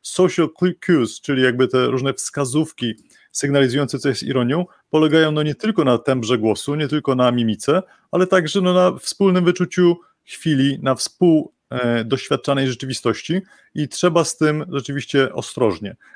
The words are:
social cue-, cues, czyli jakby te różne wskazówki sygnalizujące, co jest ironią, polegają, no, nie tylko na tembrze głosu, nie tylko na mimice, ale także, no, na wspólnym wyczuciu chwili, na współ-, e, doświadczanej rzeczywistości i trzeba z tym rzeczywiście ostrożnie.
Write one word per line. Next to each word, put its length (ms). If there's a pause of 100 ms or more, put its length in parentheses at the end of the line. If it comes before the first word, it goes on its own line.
social 480 (100)
cue-, 260
cues, 360
czyli 220
jakby 240
te 200
różne 260
wskazówki 800 (380)
sygnalizujące, 680
co 100
jest 140
ironią, 420 (240)
polegają, 420
no, 120
nie 120
tylko 280
na 140
tembrze 400
głosu, 380
nie 120
tylko 280
na 160
mimice, 520 (280)
ale 160
także, 340
no, 120
na 240
wspólnym 480
wyczuciu 520 (260)
chwili, 580
na 140
współ-, 580 (160)
e, 340
doświadczanej 640
rzeczywistości 720 (340)
i 120
trzeba 360
z 140
tym 320
rzeczywiście 640
ostrożnie. 640 (200)